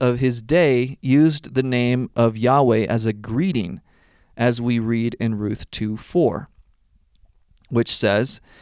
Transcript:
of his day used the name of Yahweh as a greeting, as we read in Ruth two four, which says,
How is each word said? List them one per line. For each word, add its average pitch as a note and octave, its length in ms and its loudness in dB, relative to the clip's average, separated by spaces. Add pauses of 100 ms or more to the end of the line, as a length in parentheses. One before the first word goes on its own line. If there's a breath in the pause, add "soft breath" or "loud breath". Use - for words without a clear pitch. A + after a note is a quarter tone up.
of B2 180 0
his B2 220 0
day C3 600 0
used D3 520 2
the C3 100 2
name B2 540 0
of A#2 200 2
Yahweh A#2+ 460 4
as A2 220 -2
a A2+ 80 0
greeting, A2+ 640 -4 (560)
as A#2+ 260 0
we A#2+ 160 0
read A#2 440 -2
in A2+ 140 -2
Ruth G#2 360 -6
two G#2+ 260 -4
four, C#3+ 520 -2 (1200)
which A#2 260 0
says, A2 460 0 (200 loud breath)